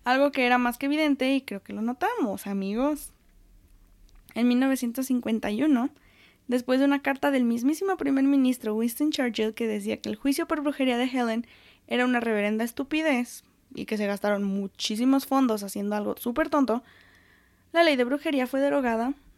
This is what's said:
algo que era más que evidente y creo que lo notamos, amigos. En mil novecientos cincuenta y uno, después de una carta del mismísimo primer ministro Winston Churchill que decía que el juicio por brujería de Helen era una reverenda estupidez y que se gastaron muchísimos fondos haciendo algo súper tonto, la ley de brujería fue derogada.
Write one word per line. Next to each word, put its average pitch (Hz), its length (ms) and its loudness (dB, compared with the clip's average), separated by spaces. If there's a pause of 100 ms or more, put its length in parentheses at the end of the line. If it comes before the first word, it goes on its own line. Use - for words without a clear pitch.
algo 269 260 4
que 269 160 0
era 247 120 4
más 247 200 0
que 277 80 -4
evidente 277 480 2
y 269 80 0
creo 202 200 -10
que - 100 -14
lo 202 100 -8
notamos, 269 640 -2
amigos. 208 680 -4 (1200)
En 233 120 0
mil 247 140 4
novecientos 262 460 0
cincuenta 226 440 -2
y 214 140 -2
uno, 277 260 2 (560)
después 254 320 0
de 269 80 4
una 285 160 2
carta 277 300 0
del 254 120 2
mismísimo 285 520 0
primer 269 280 0
ministro 254 500 2
Winston 233 360 0
Churchill 220 440 -2
que 233 120 -4
decía 214 340 -4
que - 80 -8
el 214 80 -6
juicio 285 300 0
por 311 140 -2
brujería 277 360 0
de 240 80 0
Helen 240 420 -2 (420)
era 240 160 0
una 247 160 2
reverenda 214 440 0
estupidez 269 800 -2 (300)
y 202 120 -8
que 214 100 -4
se 208 100 -2
gastaron 202 380 0
muchísimos 214 840 0
fondos 240 380 2
haciendo 202 320 -4
algo 208 200 -4
súper 294 320 -2
tonto, 254 360 0 (880)
la 339 100 4
ley 311 140 6
de 247 80 2
brujería 277 420 -2
fue 269 140 -2
derogada. 262 540 0 (240)